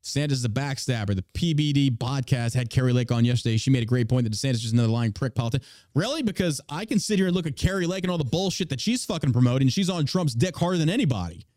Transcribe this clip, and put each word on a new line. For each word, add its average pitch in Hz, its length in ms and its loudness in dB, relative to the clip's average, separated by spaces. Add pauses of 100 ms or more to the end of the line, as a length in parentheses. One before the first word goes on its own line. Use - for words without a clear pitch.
"DeSantis 147 300 -2
is 127 100 -2
a 120 60 0
backstabber." 120 640 -2
The 92 80 -2 (100)
P 170 200 0
B 147 180 2
D 139 180 4
podcast 123 640 -2
had 123 140 -2
Kari 131 220 2
Lake 120 180 2
on 117 140 2
yesterday. 120 320 2
She 113 140 0
made 127 140 4
a - 20 -2
great 120 240 0
point 127 160 2
that 110 80 -4
DeSantis 127 220 -2
is 110 80 -4
just 113 100 -2
another 117 160 4
lying 113 240 0
prick 135 200 -4
politician. 120 320 -2 (300)
Really? 254 260 0
Because 180 460 -2
I 160 160 -8
can 226 160 0
sit 208 200 0
here 190 80 4
and 180 80 0
look 170 120 -2
at 135 80 -6
Kari 185 320 0
Lake 185 160 -4
and 180 80 -2
all 175 60 -2
the 143 80 -2
bullshit 175 420 -2
that 131 140 -6
she's 240 240 -2
fucking 156 260 -2
promoting. 127 380 4
She's 185 200 0
on 170 160 0
Trump's 165 280 0
dick 160 240 0
harder 180 200 0
than 156 120 2
anybody. 113 560 -2 (120)